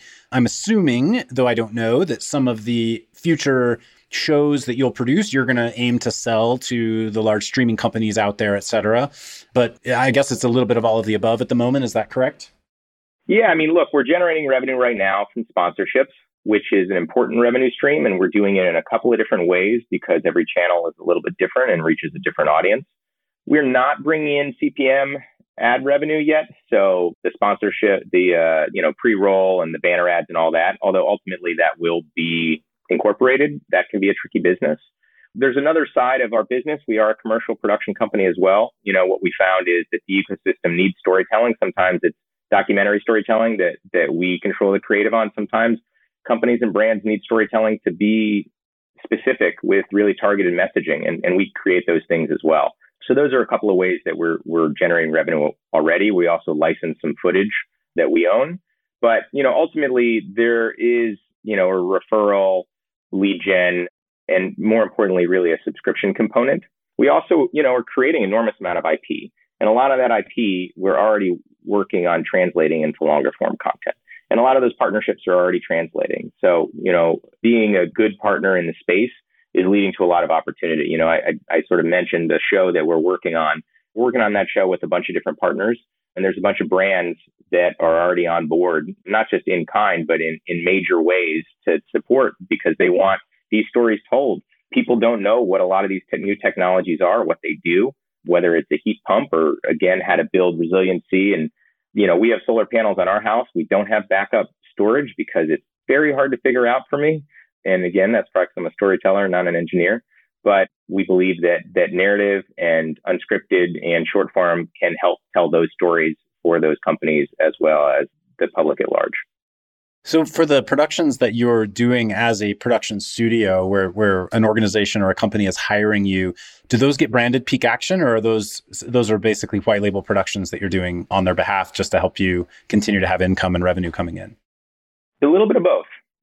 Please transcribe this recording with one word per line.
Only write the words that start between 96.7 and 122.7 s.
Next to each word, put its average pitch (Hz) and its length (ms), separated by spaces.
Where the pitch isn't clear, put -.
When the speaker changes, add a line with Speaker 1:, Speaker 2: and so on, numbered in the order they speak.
Speaker 2:
are, 98 220
what 80 200
they 78 200
do, 98 280
whether 87 300
it's 76 160
a - 120
heat 107 240
pump 117 240
or, 80 240
again, 90 360
how 87 100
to 80 140
build 90 300
resiliency. 92 760
And, 78 160
you 101 140
know, 87 100
we 113 120
have 110 160
solar 113 200
panels 107 340
on 90 80
our 104 140
house. 110 340
We - 140
don't 98 180
have 107 220
backup 98 400
storage 113 420
because 82 340
it's 78 140
very 143 260
hard 139 180
to 123 80
figure 123 280
out 123 220
for 143 80
me. 151 260
And 92 180
again, 92 280
that's 104 180
probably 90 180
'cause - 100
I'm 87 100
a - 40
storyteller, 98 560
not 90 200
an 85 80
engineer. 87 480
But 98 240
we 95 160
believe 92 380
that, 87 200
that 87 180
narrative 101 520
and 80 500
unscripted 90 760
and 85 220
short - 260
form 85 380
can 87 200
help 87 200
tell 85 160
those 82 240
stories 82 420
for 85 160
those 78 260
companies 78 420
as 78 200
well 76 280
as 71 200
the 87 120
public 76 300
at - 120
large. - 220
Speaker 1:
So 160 200
for 160 220
the 139 160
productions 147 560
that 117 160
you're 117 320
doing 113 480
as 110 300
a 101 100
production 110 460